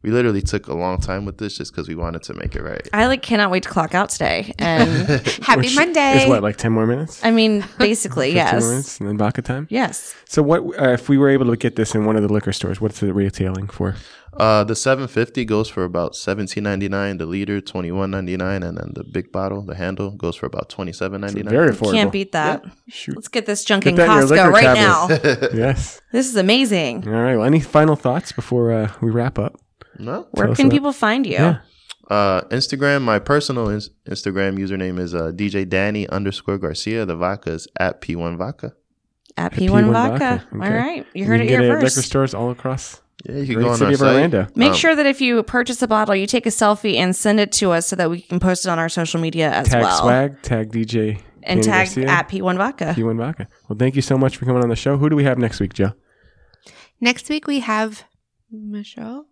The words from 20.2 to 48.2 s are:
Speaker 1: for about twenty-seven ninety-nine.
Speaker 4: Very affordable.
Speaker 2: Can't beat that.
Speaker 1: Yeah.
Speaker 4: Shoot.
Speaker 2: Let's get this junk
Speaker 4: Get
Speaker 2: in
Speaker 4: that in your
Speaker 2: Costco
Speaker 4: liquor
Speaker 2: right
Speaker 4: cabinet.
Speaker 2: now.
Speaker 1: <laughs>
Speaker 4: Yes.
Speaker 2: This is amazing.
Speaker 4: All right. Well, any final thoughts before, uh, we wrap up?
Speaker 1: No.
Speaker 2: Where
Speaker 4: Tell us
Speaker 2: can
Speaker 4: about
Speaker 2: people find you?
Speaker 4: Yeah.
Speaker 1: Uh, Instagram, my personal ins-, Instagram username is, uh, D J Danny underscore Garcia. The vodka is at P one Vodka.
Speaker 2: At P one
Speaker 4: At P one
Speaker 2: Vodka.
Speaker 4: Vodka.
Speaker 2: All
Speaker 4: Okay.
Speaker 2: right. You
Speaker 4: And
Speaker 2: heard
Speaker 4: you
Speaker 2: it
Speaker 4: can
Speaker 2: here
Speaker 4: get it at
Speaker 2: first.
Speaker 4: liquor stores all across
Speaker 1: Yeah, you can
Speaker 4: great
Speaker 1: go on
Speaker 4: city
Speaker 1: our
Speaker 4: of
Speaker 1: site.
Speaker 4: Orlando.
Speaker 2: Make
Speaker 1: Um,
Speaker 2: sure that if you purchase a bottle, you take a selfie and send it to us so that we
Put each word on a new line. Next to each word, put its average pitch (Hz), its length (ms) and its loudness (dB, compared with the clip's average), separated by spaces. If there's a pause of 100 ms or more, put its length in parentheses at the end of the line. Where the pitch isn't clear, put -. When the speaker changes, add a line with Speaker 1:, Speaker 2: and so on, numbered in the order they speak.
Speaker 1:
for - 100 -10
about - 240 -8
twenty-seven 95 520 -8
ninety-nine. 101 300 -6
Speaker 4:
Very 143 200 4
affordable. 104 220 0
Speaker 2:
Can't 202 180 2
beat 196 220 -6
that. 151 300 -2
Speaker 1:
Yeah. 180 80 -20 (160)
Speaker 4:
Shoot. - 280 -12
Speaker 2:
Let's 214 140 -14
get - 180 -4
this 202 180 -4
junk 196 200 2
Speaker 4:
Get - 60 6
Speaker 2:
in 175 40 0
Speaker 4:
that 170 140 6
in - 20 6
your 143 160 8
Speaker 2:
Costco - 20 2
Speaker 4:
liquor 165 220 8
Speaker 2:
right 208 120 8 (140)
Speaker 4:
cabinet. 175 460 4
Speaker 2:
now. 135 260 0
Speaker 1:
<laughs> 110 80 -2
Speaker 4:
Yes. 123 440 -2 (100)
Speaker 2:
This 254 180 0
is 233 60 -6
amazing. 190 720 2
Speaker 4:
All 107 80 -2
right. 123 200 2
Well, 110 100 2
any 151 160 4
final 151 340 4
thoughts 135 360 -4
before, 120 400 0
uh, 107 200 0 (100)
we 117 80 0
wrap 120 300 -2
up? - 200 -6 (380)
Speaker 1:
No. 139 340 -10
Speaker 2:
Where 202 140 0
Speaker 4:
Tell 202 60 2
us 117 60 0
Speaker 2:
can 269 100 6
Speaker 4:
about 277 80 6
Speaker 2:
people 285 160 0
find 240 340 0
you? 180 80 -6
Speaker 4:
Yeah. 156 240 2 (500)
Speaker 1:
Uh, 98 340 2 (100)
Instagram, 139 500 0
my 110 160 2
personal 127 520 0
ins-, 104 200 -4 (180)
Instagram 98 520 -4
username 95 400 -4
is, 87 160 -6
uh, 82 160 -2
D 101 180 -4
J 98 160 -2
Danny 101 440 -2
underscore 98 500 -4
Garcia. 104 480 -4
The 85 80 -4
vodka 87 380 -4
is 80 140 -10 (120)
at 92 220 -2
P 82 140 -8
one 85 220 -6
Vodka. - 360 -10 (600)
Speaker 2:
At 175 180 -6
P 185 160 0
one 208 160 6
Speaker 4:
At - 20 4
P 220 40 4
one - 20 4
Speaker 2:
Vodka. 233 260 2
Speaker 4:
Vodka. 247 340 -2
Speaker 2:
All - 80 -8
Speaker 4:
Okay. 202 160 -2
Speaker 2:
right. 294 280 -6 (100)
You 190 80 -6
Speaker 4:
And 208 80 0
Speaker 2:
heard 233 80 4
Speaker 4:
you 233 60 2
Speaker 2:
it - 20 0
Speaker 4:
can - 20 0
Speaker 2:
here 254 120 4
Speaker 4:
get - 80 4
it - 80 6
at - 40 2
Speaker 2:
first. 131 160 2
Speaker 4:
liquor 131 80 -2
stores 135 300 0
all 120 160 -4
across - 500 -8 (240)
Speaker 1:
Yeah, 127 120 -12
you 139 100 -4
can 120 80 -2
Speaker 4:
great 113 100 2
Speaker 1:
go 120 60 2
on 120 60 2
Speaker 4:
city - 100 4
Speaker 1:
our 139 60 4
Speaker 4:
of 135 60 2
Speaker 1:
site. 139 140 6
Speaker 4:
Orlando. 131 420 4
Speaker 2:
Make 262 160 6
Speaker 1:
Um, - 60 2
Speaker 2:
sure 320 180 4
that 294 100 2
if 277 160 2
you 240 220 2
purchase 240 380 -2
a 247 60 2
bottle, 214 280 2
you 196 120 -2
take 240 180 -2
a 226 40 2
selfie 208 460 0
and 185 200 2
send 214 240 2
it 202 140 0
to 185 180 2
us 165 160 0
so 190 80 -4
that 175 140 0
we 175 120 -4